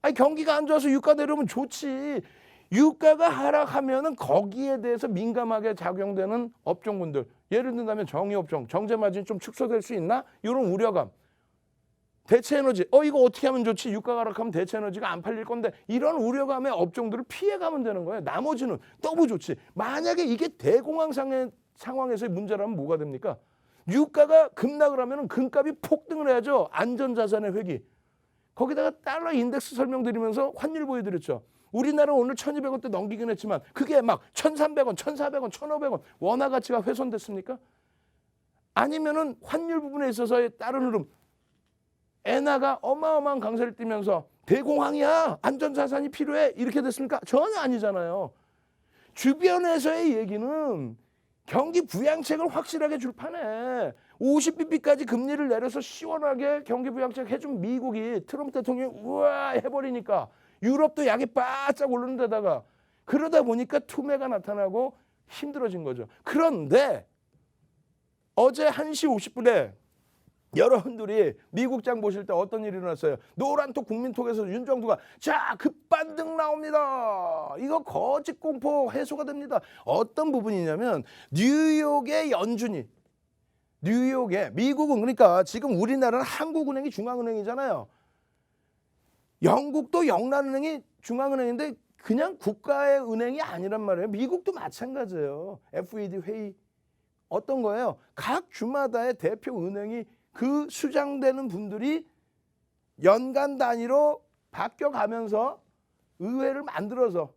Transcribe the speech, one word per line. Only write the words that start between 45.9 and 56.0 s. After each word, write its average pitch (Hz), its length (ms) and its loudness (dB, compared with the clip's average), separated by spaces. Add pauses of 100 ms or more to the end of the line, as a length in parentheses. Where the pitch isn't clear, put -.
필요해." 294 460 0
이렇게 247 260 0
됐습니까? 254 440 -2
전혀 370 340 2
아니잖아요. 196 720 -2 (840)
주변에서의 330 1040 2
얘기는 214 800 -4 (500)
경기 330 360 0
부양책을 311 680 -2
확실하게 302 500 -2
줄 247 140 -6
판에 247 800 -6 (260)
오십 294 400 4
bp까지 302 480 2
금리를 269 420 0
내려서 240 320 0
시원하게 294 840 -2